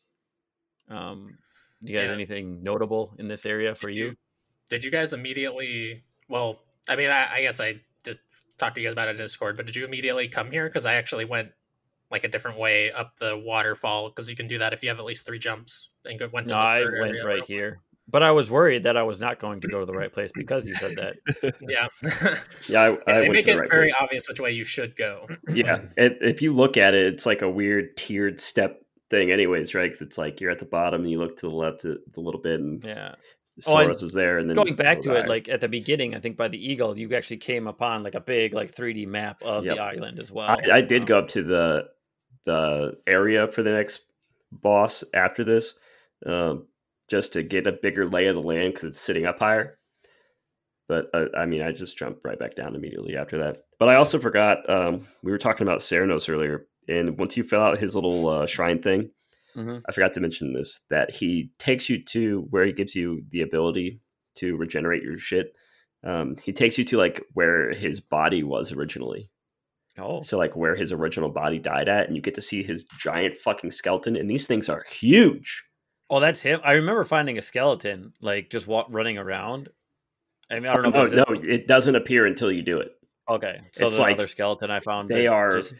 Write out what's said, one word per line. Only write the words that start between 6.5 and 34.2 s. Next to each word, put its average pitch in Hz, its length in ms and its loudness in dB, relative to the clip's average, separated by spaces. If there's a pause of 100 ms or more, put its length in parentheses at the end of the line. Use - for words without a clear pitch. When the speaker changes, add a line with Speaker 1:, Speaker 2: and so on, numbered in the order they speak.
Speaker 2:
I 135 60 0
mean, 139 140 0
I, 135 260 2
I 131 60 0
guess 120 180 -2
I 110 220 -4 (220)
just - 180 -12 (360)
talked 123 180 -4
to 123 60 -8
you 113 60 -4
guys 117 60 -4
about 113 140 -2
it 110 40 -4
in 104 60 -8
Discord, 107 400 -6
but 120 80 -10
did 117 100 -12
you 127 100 -8
immediately 127 420 -4
come 117 240 -6
here? 160 180 -4
'Cause 151 160 -4
I 117 100 0
actually 117 300 -4
went, 113 260 -6 (580)
like, 107 140 -4
a 123 40 -4
different 113 320 -8
way 107 320 2
up 120 260 -10
the 107 200 -4
waterfall, 107 720 -4
'cause 117 180 -14
you 120 60 -12
can 117 120 -10
do 117 100 -8
that 113 160 -2
if 110 100 -12
you 123 60 -4
have 113 100 -6
at 113 60 -10
least 117 200 -10
three 117 140 -12
jumps, 117 500 -10 (160)
and 117 140 -12
go, 120 80 -6
went 117 220 -6
to 117 60 -4
Speaker 1:
No, 107 40 2
Speaker 2:
the 110 80 4
Speaker 1:
I 117 160 4
Speaker 2:
third 117 160 -2
Speaker 1:
went 110 120 -2
Speaker 2:
area 113 140 -6
Speaker 1:
right 104 100 -2
Speaker 2:
real - 100 -2
quick. - 20 -20
Speaker 1:
here. 101 320 -8 (280)
But 147 160 4
I 160 80 8
was 139 200 4
worried 131 320 4
that 120 140 2
I 117 60 2
was 104 180 -4
not 123 180 -4
going 104 220 -8
to 92 80 -6
go 101 100 -2
to 95 60 -4
the 92 80 -6
right 95 180 -6
place 101 240 -6
because 110 320 -4
you 95 80 -8
said 92 220 -4
that. 95 180 -6 (460)
Speaker 2:
<laughs> - 0 -
Yeah. 123 260 -2 (160)
<laughs> 160 400 0 (240)
Speaker 3:
Yeah, 110 140 6
I, 110 80 8
Speaker 2:
Yeah, 110 80 2 (100)
Speaker 3:
I 104 60 6
Speaker 2:
they 110 60 6 (100)
Speaker 3:
went - 40 4
Speaker 2:
make 214 120 4
Speaker 3:
to 226 60 6
the 190 60 6
Speaker 2:
it - 40 0
Speaker 3:
right - 80 -2
Speaker 2:
very 160 180 8
Speaker 3:
place. 147 140 2
Speaker 2:
obvious 135 260 -4
which 123 120 -10
way 127 120 -2
you 113 140 -6
should 120 300 -6
go. 101 320 -6 (260)
Speaker 3:
Yeah, - 360 2
Speaker 1:
<laughs> - 80 -8
Speaker 3:
if, 123 240 8
if - 200 2
you 156 120 2
look 131 240 6
at 98 160 8
it, 92 200 6
it's - 120 -6
like 107 160 2
a 98 80 0
weird 101 480 0
tiered 101 420 -4
step - 420 -2 (280)
thing 95 220 4
anyways, 90 440 2
right? 90 160 0
'Cause - 100 -14
it's 73 160 -14
like 76 240 -6
you're 90 100 -2
at 85 80 -4
the - 60 -12
bottom, 85 380 -2
and 85 80 -2
you 82 80 -2
look 85 180 -6
to 87 100 -8
the 80 80 -6
left 80 300 -4
a, 80 140 -6 (180)
a - 20 -14
little 85 220 -8
bit, 82 180 -2
and 80 240 -8
Speaker 1:
Yeah. 107 320 -12 (460)
Speaker 3:
Soros - 60 -6
Speaker 1:
Oh, 156 240 6
and 87 120 -6
Speaker 3:
is 85 100 -8
there, 90 260 2